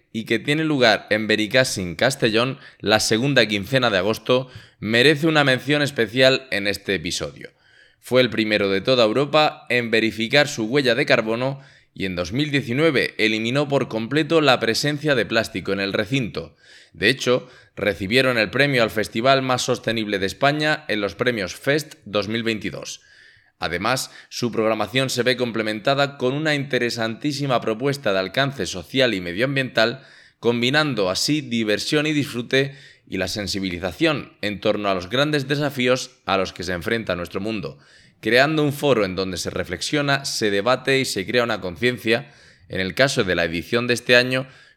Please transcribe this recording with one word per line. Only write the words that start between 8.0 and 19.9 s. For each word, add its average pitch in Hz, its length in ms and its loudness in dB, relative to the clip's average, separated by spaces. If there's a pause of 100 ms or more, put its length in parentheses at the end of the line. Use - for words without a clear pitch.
el 120 100 2
primero 107 380 2
de 98 120 0
toda 127 220 4
Europa 139 680 2
en 120 220 0
verificar 113 560 2
su 117 180 -4
huella 123 300 2
de 139 100 0
carbono 127 540 0 (340)
y 95 120 -6
en 92 100 -4
dos 87 160 -4
mil 147 180 -2
diecinueve 127 680 0
eliminó 113 480 0
por 139 220 0
completo 147 520 0
la 131 180 4
presencia 143 540 -2
de 113 120 2
plástico 101 480 -2
en 98 80 -2
el 98 120 -2
recinto. 104 600 -4 (380)
De 92 160 2
hecho, 127 380 0 (280)
recibieron 107 640 0
el 104 100 0
premio 131 320 2
al 110 80 4
festival 113 540 0
más 127 200 -2
sostenible 110 540 -2